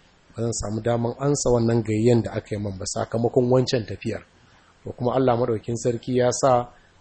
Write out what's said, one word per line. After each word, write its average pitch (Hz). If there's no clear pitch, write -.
ba 113
zan 117
samu 107
daman 117
ansa 143
wannan 117
gayyan 110
da 98
aka -
yi -
min 101
ba 90
sakamakon 117
wancan 127
tafiyar." 98
To, 101
kuma 117
Allah 127
Maɗaukin 117
Sarki 123
ya 123
sa 123